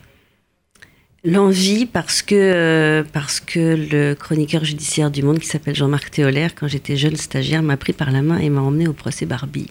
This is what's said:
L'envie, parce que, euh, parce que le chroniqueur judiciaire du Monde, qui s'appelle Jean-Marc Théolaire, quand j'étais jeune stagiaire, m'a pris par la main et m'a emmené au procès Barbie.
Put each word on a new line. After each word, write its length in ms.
L'envie, 640
parce 360
que, 140
euh, 760
parce 280
que 380
le 240
chroniqueur 500
judiciaire 460
du 120
Monde, 160
qui 80
s'appelle 280
Jean-Marc 360
Théolaire, 440
quand 120
j'étais 300
jeune 180
stagiaire, 480
m'a 140
pris 160
par 180
la 100
main 180
et 100
m'a 120
emmené 260
au 60
procès 320
Barbie. 460